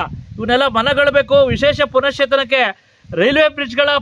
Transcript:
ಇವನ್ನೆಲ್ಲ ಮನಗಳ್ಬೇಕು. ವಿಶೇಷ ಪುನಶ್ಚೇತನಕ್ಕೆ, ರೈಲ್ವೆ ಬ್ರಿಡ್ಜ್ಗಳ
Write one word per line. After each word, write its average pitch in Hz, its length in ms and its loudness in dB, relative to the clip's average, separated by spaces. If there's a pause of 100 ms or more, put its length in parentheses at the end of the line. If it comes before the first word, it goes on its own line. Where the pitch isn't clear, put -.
(380)
ಇವನ್ನೆಲ್ಲ 240 280 0
ಮನಗಳ್ಬೇಕು. 277 800 2
ವಿಶೇಷ 277 340 0
ಪುನಶ್ಚೇತನಕ್ಕೆ, 262 1120 -2 (220)
ರೈಲ್ವೆ 254 340 2
ಬ್ರಿಡ್ಜ್ಗಳ 285 400 -4 (140)